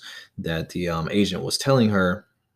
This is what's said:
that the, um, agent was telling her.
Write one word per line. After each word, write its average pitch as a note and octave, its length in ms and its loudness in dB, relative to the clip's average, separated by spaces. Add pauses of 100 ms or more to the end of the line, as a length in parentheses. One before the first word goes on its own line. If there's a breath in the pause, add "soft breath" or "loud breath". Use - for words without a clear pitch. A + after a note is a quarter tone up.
(400 loud breath)
that D#2+ 300 -4
the, F2 200 -4
um, E2 220 -2
agent F#2+ 320 0
was - 160 -4
telling B2+ 300 4
her. F#2+ 360 2 (300)